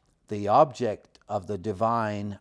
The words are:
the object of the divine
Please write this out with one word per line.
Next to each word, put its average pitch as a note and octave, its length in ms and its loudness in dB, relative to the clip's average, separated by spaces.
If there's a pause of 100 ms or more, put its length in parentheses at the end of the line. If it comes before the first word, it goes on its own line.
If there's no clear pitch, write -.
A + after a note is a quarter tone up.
(280)
the G#2 180 -4
object A#2 720 2 (100)
of G2+ 200 -4
the G2+ 100 -4
divine G#2 840 -2